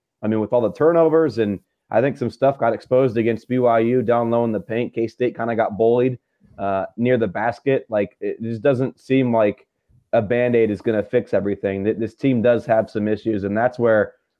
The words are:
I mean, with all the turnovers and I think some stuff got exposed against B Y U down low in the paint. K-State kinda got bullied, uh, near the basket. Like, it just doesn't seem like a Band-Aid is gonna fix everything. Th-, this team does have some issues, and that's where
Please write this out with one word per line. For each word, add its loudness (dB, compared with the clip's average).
I -6
mean, 0
with -4
all 2
the -2
turnovers 2
and -2
I 2
think 0
some -4
stuff 0
got 0
exposed 0
against -2
B -2
Y 4
U 0
down 0
low 0
in -2
the -4
paint. -6
K-State -4
kinda -4
got -2
bullied, 2
uh, -2
near 2
the 0
basket. -4
Like, -2
it -6
just -8
doesn't -2
seem 0
like 0
a 2
Band-Aid 2
is -4
gonna -2
fix -2
everything. -2
Th-, -2
this -8
team 0
does 2
have 0
some -4
issues, -2
and -2
that's -2
where 2